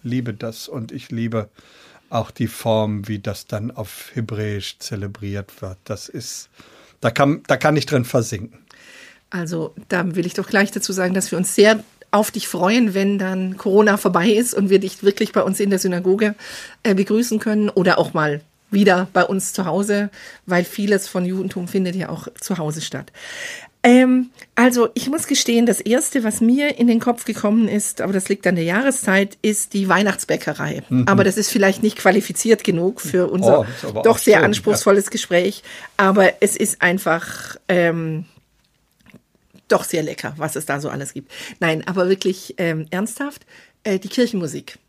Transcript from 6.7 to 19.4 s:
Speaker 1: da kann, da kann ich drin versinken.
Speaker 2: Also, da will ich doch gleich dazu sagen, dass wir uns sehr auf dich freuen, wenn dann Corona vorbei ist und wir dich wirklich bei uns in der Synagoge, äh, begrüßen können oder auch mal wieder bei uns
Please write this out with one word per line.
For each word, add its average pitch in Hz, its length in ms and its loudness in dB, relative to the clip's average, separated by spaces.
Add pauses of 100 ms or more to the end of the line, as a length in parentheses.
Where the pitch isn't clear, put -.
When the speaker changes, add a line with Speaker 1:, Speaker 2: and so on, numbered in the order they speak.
Speaker 1:
da 120 100 2
kann, 143 360 2
da 131 100 2
kann 151 180 2
ich 147 100 0
drin 127 200 0
versinken. - 520 -4 (720)
Speaker 2:
Also, 170 440 -6 (160)
da 175 260 -2
will 175 100 -2
ich 180 80 -8
doch 196 140 -6
gleich 196 240 2
dazu 202 220 -6
sagen, 185 200 0
dass 190 180 -2
wir 165 60 -2
uns 185 160 -2
sehr 214 300 6 (280)
auf 208 200 2
dich - 160 -8
freuen, 202 460 2
wenn 196 260 0
dann 185 380 -4
Corona 202 400 4
vorbei 180 320 2
ist 233 260 2
und 202 140 2
wir 196 100 6
dich 190 240 -6
wirklich 196 280 0
bei 208 100 2
uns 190 180 -2
in 202 120 2
der 185 80 2
Synagoge, 190 560 0 (480)
äh, 208 120 2
begrüßen 214 440 0
können 214 300 0
oder 180 280 2
auch 160 160 0
mal 151 280 -2 (280)
wieder 190 440 4
bei 180 100 4
uns 190 300 -2